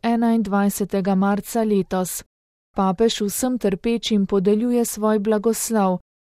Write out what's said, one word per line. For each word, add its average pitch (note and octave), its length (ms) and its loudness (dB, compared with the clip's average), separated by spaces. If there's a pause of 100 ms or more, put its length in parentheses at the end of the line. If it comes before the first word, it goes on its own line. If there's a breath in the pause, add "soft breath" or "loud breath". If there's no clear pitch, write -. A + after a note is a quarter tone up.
enaindvajsetega G3+ 1120 0
marca G3+ 500 0
letos. F#3+ 600 -2 (520)
Papež G3 440 0
vsem A#3+ 380 -2
trpečim G#3 680 -2
podeljuje G#3+ 580 2
svoj G#3+ 340 0
blagoslov G#3+ 800 0 (240)